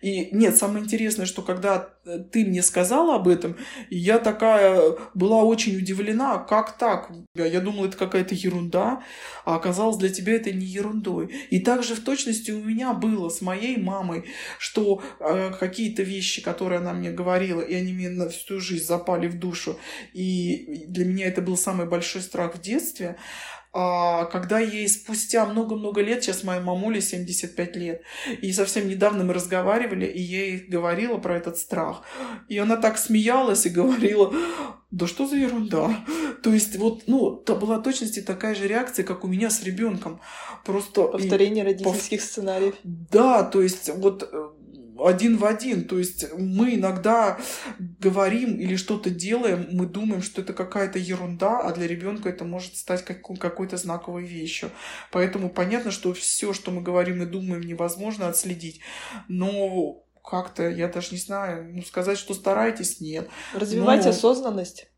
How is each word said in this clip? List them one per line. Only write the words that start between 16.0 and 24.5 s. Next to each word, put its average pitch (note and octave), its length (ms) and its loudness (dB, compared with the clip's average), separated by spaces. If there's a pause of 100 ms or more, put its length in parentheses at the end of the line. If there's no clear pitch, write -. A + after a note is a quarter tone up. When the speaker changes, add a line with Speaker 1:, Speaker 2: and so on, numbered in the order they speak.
Speaker 1:
вещи, F#3+ 380 -4
которые F3+ 380 -2
она F3 140 -4
мне F3 180 -4
говорила, F3+ 500 0
и E3 140 -4
они F#3 180 -2
мне F#3 160 -4
на F3+ 200 -2
всю - 320 -8
жизнь F3+ 240 -4
запали E3+ 420 0
в F3 120 -4
душу, E3+ 380 -6 (360)
и F3+ 720 -2
для F3+ 180 -2
меня F#3 220 0
это F#3 140 -2
был F3+ 160 0
самый F3+ 300 0
большой E3+ 340 -4
страх F3 340 -4
в E3+ 60 -14
детстве, G3 540 -4 (580)
а, F3 520 2
когда F3+ 340 0